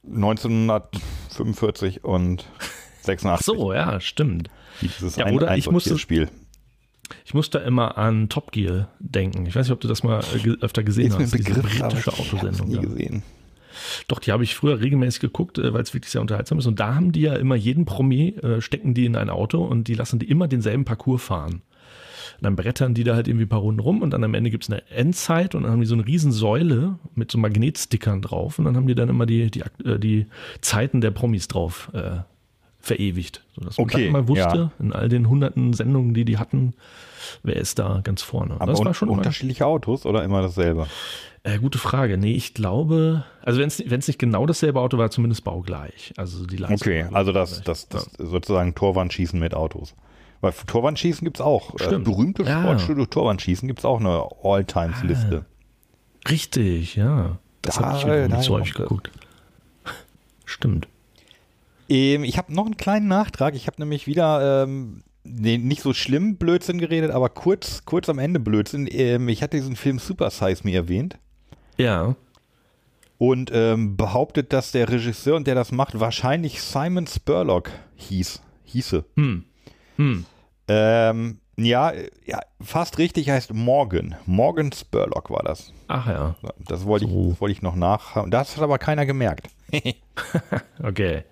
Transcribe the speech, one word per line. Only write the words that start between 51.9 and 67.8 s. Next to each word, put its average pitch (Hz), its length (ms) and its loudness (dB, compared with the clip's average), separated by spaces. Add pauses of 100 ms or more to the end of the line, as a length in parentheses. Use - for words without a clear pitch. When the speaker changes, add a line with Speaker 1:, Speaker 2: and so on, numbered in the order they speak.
Speaker 1:
berühmte 113 380 2
Speaker 2:
Ja. 151 200 0
Speaker 1:
Sportstudio 151 420 2
Torwandschießen 107 640 0
gibt's 123 180 -6
auch 120 140 2
eine 90 260 2 (180)
All-Times-Liste. 98 1040 0
Speaker 2:
Ah, - 840 -16
richtig, 95 680 0
ja. 104 420 2 (240)
Das - 140 -4
Speaker 1:
Da, - 160 0
Speaker 2:
hab 139 80 -2
ich 143 60 -2
wiederum 147 260 4
Speaker 1:
da 117 60 2
Speaker 2:
nicht 127 100 0
so 104 60 2
Speaker 1:
kommt - 100 2
Speaker 2:
häufig - 100 -4
Speaker 1:
das. - 100 -4
Speaker 2:
geguckt. - 280 -4 (1300)
Stimmt. - 420 -2 (1040)
Speaker 1:
Ähm, 139 340 4
ich 120 140 -2
hab 180 120 -4
noch 180 160 0
einen 220 120 -4
kleinen 208 300 0
Nachtrag. 185 480 0
Ich - 120 -6
hab - 120 -8
nämlich 147 280 -4
wieder, 143 560 2
ähm, 135 400 -6 (200)
nee, 113 340 0
nicht 127 240 0
so 135 120 0
schlimm 175 440 0
Blödsinn 175 420 0
geredet, 160 320 0
aber 127 180 2
kurz, - 560 -2